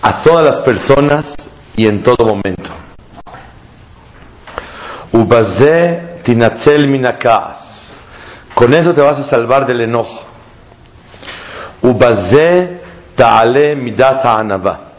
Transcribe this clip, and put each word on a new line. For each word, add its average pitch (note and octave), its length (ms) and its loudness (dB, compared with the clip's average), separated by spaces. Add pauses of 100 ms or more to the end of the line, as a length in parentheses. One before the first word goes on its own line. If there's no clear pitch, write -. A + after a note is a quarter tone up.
A A2 220 -4
todas E3 200 4
las C#3+ 200 2
personas C#3 680 0 (440)
y A2 100 2
en G#2 160 0
todo A#2 240 2
momento. G2 440 -4 (2500)
"Ubazé A#2+ 1120 2
tinatzel C3 640 2
minakaas". - 1040 -4 (600)
Con A#2+ 200 2
eso E3 180 2
te D3 80 0
vas C#3+ 200 2
a C3+ 40 -8
salvar B2+ 420 0
del A#2+ 160 -2
enojo. A#2 380 -4 (1600)
"Ubazé B2+ 1000 2 (340)
ta'ale A#2+ 640 2
midat C3 480 -2
ha'anava". G2+ 640 -2 (100)